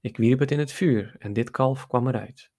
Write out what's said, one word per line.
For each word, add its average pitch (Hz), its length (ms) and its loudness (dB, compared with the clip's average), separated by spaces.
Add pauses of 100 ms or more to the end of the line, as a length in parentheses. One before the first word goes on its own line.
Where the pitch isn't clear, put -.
Ik - 160 -8
wierp 120 220 4
het 139 120 0
in 147 80 0
het 147 140 -4
vuur 117 460 0
en 101 140 -10
dit 117 180 -2
kalf 135 360 -2
kwam 123 220 0
eruit. 104 500 -8